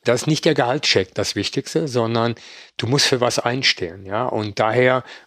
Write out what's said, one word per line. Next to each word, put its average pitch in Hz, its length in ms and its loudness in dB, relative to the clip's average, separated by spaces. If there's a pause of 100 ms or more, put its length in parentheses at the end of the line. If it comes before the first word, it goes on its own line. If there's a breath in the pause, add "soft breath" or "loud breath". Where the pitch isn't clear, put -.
Da 117 80 4
ist 123 140 -2
nicht 151 180 0
der 156 100 4
Gehaltscheck 123 600 0
das - 200 -4
Wichtigste, 147 540 -4
sondern 117 460 0 (420 loud breath)
du - 120 -4
musst 139 180 2
für 127 140 0
was 120 180 2
einstehen, 98 680 -2
ja, 104 200 -4
und 107 340 -4
daher 123 460 2 (220 loud breath)